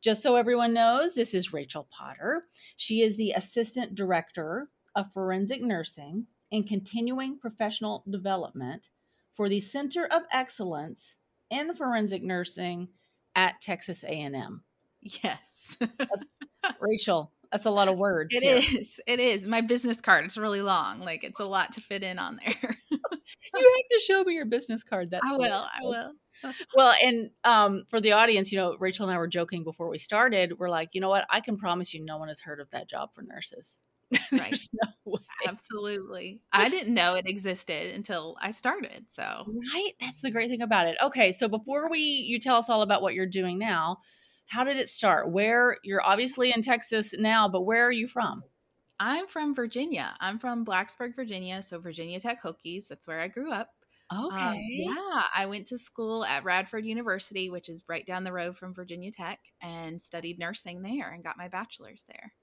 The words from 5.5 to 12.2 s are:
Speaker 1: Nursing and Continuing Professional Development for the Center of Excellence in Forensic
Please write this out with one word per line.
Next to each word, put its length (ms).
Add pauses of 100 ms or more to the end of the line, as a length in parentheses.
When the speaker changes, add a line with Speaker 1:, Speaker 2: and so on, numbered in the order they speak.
Speaker 1:
Nursing 640 (240)
and 160
Continuing 720
Professional 720
Development 800 (420)
for 160
the 120
Center 440
of 180 (100)
Excellence 840 (360)
in 240
Forensic 500